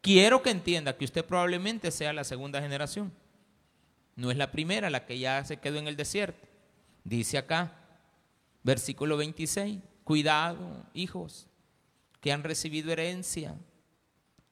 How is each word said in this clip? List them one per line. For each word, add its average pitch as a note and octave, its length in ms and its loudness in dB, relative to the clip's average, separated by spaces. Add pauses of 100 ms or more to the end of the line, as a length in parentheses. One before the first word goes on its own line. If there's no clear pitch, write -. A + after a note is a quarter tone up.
Quiero G3+ 420 10
que C4 80 2
entienda E3+ 460 0
que C#3+ 80 -4
usted E3 200 -2
probablemente F3+ 680 0
sea D3+ 200 -4
la D3 120 -6
segunda C#3 360 -6
generación. C#3+ 520 -4 (1040)
No B2 160 -2
es B2+ 40 0
la C#3 140 0
primera F3+ 400 -2
la B2+ 160 -4
que B2+ 140 -6
ya C3 240 -2
se C#3 140 -8
quedó D3 200 -4
en D3+ 80 -6
el D3 100 -6
desierto. F#3 480 -4 (600)
Dice A#2 340 -2
acá, E3 340 -2 (920)
versículo C#3 520 0
veintiséis, D#3+ 640 -4 (240)
"Cuidado, D3+ 920 2
hijos, F3 540 -8 (760)
que C#3+ 120 0
han D3 100 -2
recibido D#3 480 -4
herencia". E3 640 -4 (960)